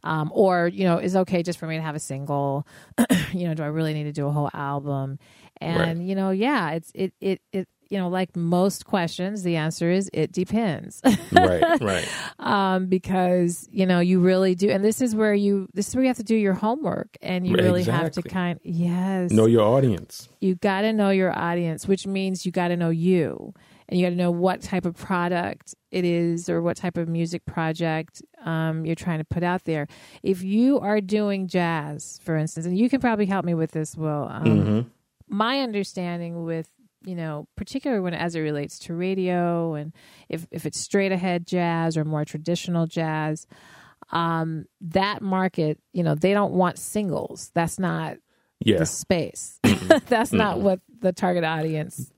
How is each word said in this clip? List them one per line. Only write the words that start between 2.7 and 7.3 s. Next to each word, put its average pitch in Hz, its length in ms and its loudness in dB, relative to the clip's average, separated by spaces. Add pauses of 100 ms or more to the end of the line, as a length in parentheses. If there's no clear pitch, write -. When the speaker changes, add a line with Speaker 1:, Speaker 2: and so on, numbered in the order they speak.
Speaker 1:
<clears throat> 240 80 6 (260)
You 175 140 -2
know, 165 80 -2
do 156 80 -6
I 147 40 -4
really 156 280 -2
need 151 100 -6
to 147 80 -6
do 147 140 -4
a 143 60 0
whole 147 200 0
album?" 139 680 -4 (420)
And, 165 180 -2
Speaker 2:
Right. 165 180 2
Speaker 1:
you 180 180 -4
know, 190 160 0
yeah, 196 420 0
it's, 165 220 -8
it, 185 260 -4
it, 190 200 -2 (120)